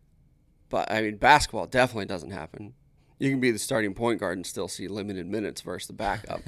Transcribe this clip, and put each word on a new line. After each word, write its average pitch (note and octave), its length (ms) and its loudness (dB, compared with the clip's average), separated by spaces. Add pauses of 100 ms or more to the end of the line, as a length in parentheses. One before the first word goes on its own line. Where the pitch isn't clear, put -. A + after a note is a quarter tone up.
(680)
But, - 220 -2
I A2 100 0
mean, G#2+ 160 -2
basketball B2 500 6
definitely B2 380 2
doesn't F2+ 260 -6
happen. G2 420 -12 (460)
You C#3 100 2
can C3+ 100 2
be B2 120 6
the G#2 80 -4
starting G#2+ 340 0
point A#2 260 0
guard F#2 180 -2
and F2 80 -8
still F#2 220 -6
see F#2 200 -8
limited F#2+ 400 -6
minutes G#2 340 -4
versus - 260 -8
the - 60 -16
backup. G2+ 540 -4